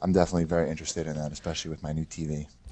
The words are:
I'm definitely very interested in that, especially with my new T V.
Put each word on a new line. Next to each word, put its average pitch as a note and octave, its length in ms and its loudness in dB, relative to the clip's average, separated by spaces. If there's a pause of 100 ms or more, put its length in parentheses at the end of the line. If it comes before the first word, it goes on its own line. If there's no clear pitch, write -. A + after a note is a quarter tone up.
I'm F2+ 100 4
definitely F2 320 6
very D#2+ 240 2
interested D#2+ 380 -4
in D#2 80 -4
that, D2+ 160 -2
especially D#2+ 400 -6
with D#2 120 -8
my D2+ 100 -4
new D#2 140 -2
T - 180 -8
V. D2+ 240 -4 (240)